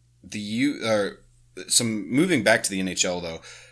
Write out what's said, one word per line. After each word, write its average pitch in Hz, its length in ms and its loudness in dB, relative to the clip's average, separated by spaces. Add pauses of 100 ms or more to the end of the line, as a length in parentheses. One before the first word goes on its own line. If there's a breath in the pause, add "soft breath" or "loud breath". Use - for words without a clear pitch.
(240)
the 107 160 -10
U, 113 460 -2
uh, 107 240 2 (580)
some, 110 420 0
moving 143 340 2
back 113 200 4
to - 60 -2
the 98 100 -2
N 95 80 0
H 90 160 -2
L, 90 160 -2
though, 82 220 -8 (300 loud breath)